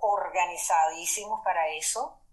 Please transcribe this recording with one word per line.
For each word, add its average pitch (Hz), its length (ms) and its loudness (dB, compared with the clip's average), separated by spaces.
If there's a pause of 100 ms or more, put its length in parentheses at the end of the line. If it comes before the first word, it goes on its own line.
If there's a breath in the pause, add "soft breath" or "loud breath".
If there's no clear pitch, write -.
organizadísimos 175 1400 0
para 170 260 0
eso 214 480 -4 (160)